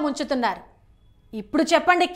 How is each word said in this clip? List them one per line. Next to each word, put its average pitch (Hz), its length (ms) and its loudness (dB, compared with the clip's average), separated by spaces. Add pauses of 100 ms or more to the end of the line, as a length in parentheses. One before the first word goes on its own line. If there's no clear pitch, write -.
ముంచుతున్నారు. 254 580 -2 (720)
ఇప్పుడు 294 400 -2
చెప్పండి 349 420 4